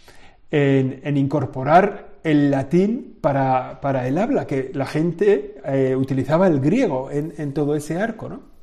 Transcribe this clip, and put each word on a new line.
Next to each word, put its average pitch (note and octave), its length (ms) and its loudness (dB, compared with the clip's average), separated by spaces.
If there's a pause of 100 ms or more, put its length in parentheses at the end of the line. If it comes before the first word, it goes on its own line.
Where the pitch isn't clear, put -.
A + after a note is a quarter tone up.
(500)
en, C#3 540 2
en C#3+ 140 -2
incorporar C#3 920 2 (120)
el D3 280 4
latín F3+ 680 0
para, C3 600 0
para C3+ 260 -2
el C#3+ 120 -2
habla, A#3+ 260 0
que C3+ 300 -4
la C3 100 -4
gente, E3+ 680 0 (100)
eh, C3+ 300 0
utilizaba C3+ 500 0
el D#3 140 4
griego D3 500 0
en, D3 280 -6
en D3 140 -6
todo D3 240 -2
ese D3 240 -6
arco, A3 300 -6
¿no? G#3+ 120 -14 (220)